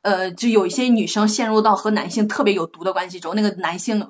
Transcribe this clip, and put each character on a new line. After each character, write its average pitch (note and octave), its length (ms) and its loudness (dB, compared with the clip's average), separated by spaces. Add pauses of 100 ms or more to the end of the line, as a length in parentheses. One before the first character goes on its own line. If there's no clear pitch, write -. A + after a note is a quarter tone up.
呃， F#3+ 300 0
就 G3 180 -4
有 G#3 180 4
一 F3 40 -2
些 B3+ 140 -2
女 A#3 220 4
生 G#3+ 220 0
陷 A3+ 180 0
入 G#3+ 140 2
到 G#3+ 160 4
和 G#3+ 140 -2
男 G3+ 200 -2
性 G#3 160 0
特 G#3+ 160 -2
别 G3+ 120 4
有 E3 120 -2
毒 D#3+ 160 -16
的 F#3 80 -2
关 F3+ 200 -4
系 F3+ 100 -14
中， E3+ 160 -6
那 G#3+ 60 2
个 G#3 140 2
男 F3 220 -4
性， G#3+ 320 -2